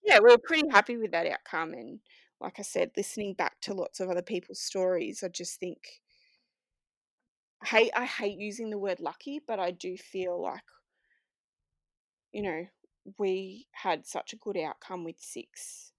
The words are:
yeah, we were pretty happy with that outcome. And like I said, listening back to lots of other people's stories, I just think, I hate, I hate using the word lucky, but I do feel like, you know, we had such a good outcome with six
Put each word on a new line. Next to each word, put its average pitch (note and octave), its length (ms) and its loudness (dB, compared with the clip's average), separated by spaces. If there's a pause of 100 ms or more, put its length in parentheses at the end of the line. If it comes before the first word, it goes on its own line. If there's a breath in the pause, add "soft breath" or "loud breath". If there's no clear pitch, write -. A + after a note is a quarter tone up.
yeah, D4+ 140 10
we A3+ 100 12
were A#3+ 80 12
pretty D#4 320 2
happy A#3 280 6
with G#3+ 140 -2
that E3+ 160 0
outcome. D#3+ 460 -6
And C3 260 -14 (400 soft breath)
like - 200 -10
I - 20 -10
said, F#3 340 0
listening G3+ 380 -4
back - 280 -4
to G3+ 120 -8
lots - 260 -6
of F#3 100 -4
other F3+ 120 -2
people's F#3 400 -8
stories, F#3 640 -2
I F3+ 60 -6
just F3+ 300 -10
think, F3+ 200 -8 (1800 soft breath)
I - 40 -6
hate, A3+ 280 4
I B3 100 2
hate G#3 320 -4
using G#3+ 320 -8
the G#3 80 -6
word G3 220 -4
lucky, C#4 460 -8
but G#3+ 140 -4
I F3+ 120 0
do F#3 260 -10
feel F3+ 440 -6
like, - 200 -6 (1700)
you G#3 120 -6
know, E3+ 220 -4 (520)
we F#3+ 540 -4
had - 340 -4
such - 280 -10
a A3 40 -18
good G#3 200 -6
outcome E3+ 460 -8
with E3 160 -10
six - 800 -16